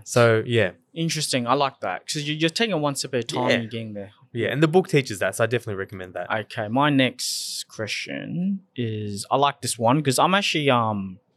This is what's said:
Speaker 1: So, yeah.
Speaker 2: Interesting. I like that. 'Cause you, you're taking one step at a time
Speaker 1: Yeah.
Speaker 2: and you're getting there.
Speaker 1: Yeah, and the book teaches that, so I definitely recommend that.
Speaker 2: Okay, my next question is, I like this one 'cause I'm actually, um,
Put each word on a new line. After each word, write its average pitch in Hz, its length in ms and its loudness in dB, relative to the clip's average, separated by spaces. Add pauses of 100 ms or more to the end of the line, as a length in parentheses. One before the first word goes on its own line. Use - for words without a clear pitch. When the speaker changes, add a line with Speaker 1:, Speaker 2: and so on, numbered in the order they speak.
Speaker 1:
So, 113 380 4
yeah. 110 280 0 (240)
Speaker 2:
Interesting. 151 500 -2
I 120 80 2
like 139 280 0
that. 92 260 -6
'Cause 147 160 -6
you, 147 100 -4
you're 156 160 0
taking 185 320 -2
one 143 140 -2
step - 180 -8
at 123 60 0
a 117 40 -4
time 123 240 -2
Speaker 1:
Yeah. 123 60 4
Speaker 2:
and 117 100 0
you're 110 60 -10
getting 113 240 -10
there. 101 180 -12 (220)
Speaker 1:
Yeah, 113 160 -2
and 143 140 2
the 160 40 4
book 180 200 4
teaches 123 320 0
that, 98 160 0
so 120 80 2
I 113 40 2
definitely 113 280 -2
recommend 92 400 -10
that. 90 160 -6
Speaker 2:
Okay, 107 360 -4
my 139 220 2
next - 800 0
question 175 920 -6 (140)
is, 107 540 -6
I 131 80 2
like 139 240 2
this 120 160 -4
one 120 240 4
'cause 135 160 2
I'm 160 160 6
actually, 160 380 2
um, 104 480 0 (180)